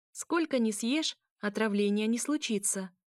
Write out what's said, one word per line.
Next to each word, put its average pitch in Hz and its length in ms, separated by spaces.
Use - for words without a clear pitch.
«Сколько 311 460
ни 226 120
съешь, 254 460
отравления 208 640
не 233 120
случится. 208 720